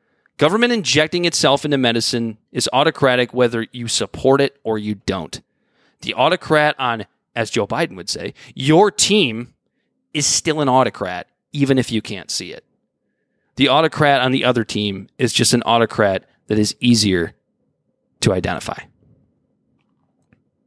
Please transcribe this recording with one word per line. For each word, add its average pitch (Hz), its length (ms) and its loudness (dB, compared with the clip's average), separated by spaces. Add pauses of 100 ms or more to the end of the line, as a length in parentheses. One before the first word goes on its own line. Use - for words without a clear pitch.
(360)
Government 226 380 2
injecting 160 500 0
itself 147 400 0
into 147 140 0
medicine 117 580 -2 (140)
is - 240 -4
autocratic 127 580 2
whether 117 400 0
you 117 160 -10
support 131 540 0
it - 200 -4
or 110 140 -2
you 107 200 -4 (100)
don't. 92 340 -6 (600)
The 107 100 -6
autocrat 151 640 2
on, 117 280 -4 (280)
as 117 140 -2
Joe - 180 -2
Biden 139 300 -4
would 90 140 -10
say, - 240 -10 (200)
your 170 360 4
team 135 640 0 (580)
is 147 140 -4
still 156 340 -2
an 143 80 0
autocrat, 104 580 -2 (260)
even 135 260 0
if 120 120 -2
you 110 120 -2
can't - 280 -12
see 90 220 -10
it. - 120 -18 (920)
The 131 140 2
autocrat 147 500 2
on 127 100 0
the 135 140 0
other 123 180 2
team 101 540 -4
is 123 160 0
just - 220 2
an 120 80 0
autocrat 110 600 0 (240)
that 107 100 0
is 107 220 0
easier 104 520 2 (880)
to 110 140 2
identify. 90 440 -6 (1900)